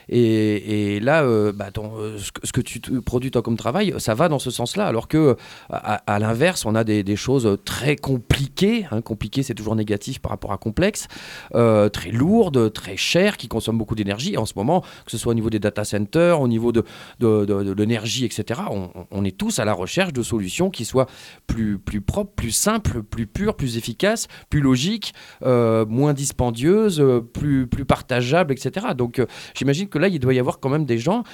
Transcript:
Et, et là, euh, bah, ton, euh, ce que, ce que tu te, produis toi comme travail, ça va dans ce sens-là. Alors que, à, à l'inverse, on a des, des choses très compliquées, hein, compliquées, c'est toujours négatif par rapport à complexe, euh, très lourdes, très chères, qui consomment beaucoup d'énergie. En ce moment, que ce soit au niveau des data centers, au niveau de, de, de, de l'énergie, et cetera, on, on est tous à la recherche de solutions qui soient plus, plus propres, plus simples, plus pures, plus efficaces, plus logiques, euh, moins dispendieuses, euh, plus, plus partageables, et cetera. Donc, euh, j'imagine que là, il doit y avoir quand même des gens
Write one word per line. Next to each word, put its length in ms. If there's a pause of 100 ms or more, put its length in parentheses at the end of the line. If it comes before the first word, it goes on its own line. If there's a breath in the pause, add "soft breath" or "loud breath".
(100 loud breath)
Et, 840
et 40
là, 220
euh, 280
bah, 200
ton, 260
euh, 220
ce 120
que, 160
ce 60
que 80
tu 220
te, 160
produis 320
toi 100
comme 160
travail, 400
ça 180
va 140
dans 100
ce 120
sens-là. 360
Alors 220
que, 280 (340 loud breath)
à, 240
à 240
l'inverse, 480
on 80
a 100
des, 180
des 140
choses 480
très 320
compliquées, 920
hein, 100
compliquées, 420
c'est 120
toujours 220
négatif 420
par 120
rapport 220
à 60
complexe, 500 (460 loud breath)
euh, 340
très 220
lourdes, 600
très 280
chères, 400
qui 100
consomment 300
beaucoup 160
d'énergie. 420
En 80
ce 120
moment, 260
que 280
ce 60
soit 160
au 20
niveau 140
des 100
data 260
centers, 580
au 60
niveau 220
de, 140 (360 loud breath)
de, 260
de, 160
de 100
l'énergie, 540
et 40
cetera, 400
on, 200 (200)
on 140
est 100
tous 240
à 60
la 80
recherche 400
de 100
solutions 460
qui 160
soient 220 (400 loud breath)
plus, 320
plus 220
propres, 340
plus 160
simples, 540
plus 240
pures, 260
plus 220
efficaces, 500 (240 loud breath)
plus 100
logiques, 540 (300 loud breath)
euh, 420
moins 260
dispendieuses, 880
euh, 200
plus, 480
plus 160
partageables, 680
et 40
cetera. 380
Donc, 260
euh, 60 (280 loud breath)
j'imagine 340
que 100
là, 100
il 100
doit 160
y 60
avoir 180
quand 120
même 160
des 120
gens 240 (120)